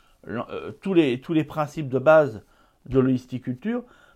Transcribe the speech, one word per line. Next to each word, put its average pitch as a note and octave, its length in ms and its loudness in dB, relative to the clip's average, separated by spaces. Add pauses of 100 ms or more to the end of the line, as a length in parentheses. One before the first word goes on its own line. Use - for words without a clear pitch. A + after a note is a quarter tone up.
(240)
l'en-, - 260 -10
euh, - 220 -10
tous F#3+ 240 -6
les, C3+ 260 4
tous - 120 -8
les D#3 100 0
principes D3+ 440 -8
de B2+ 120 -2
base C#3 440 4 (440)
de B2+ 120 -2
l'holisticulture, C3 840 -2 (320)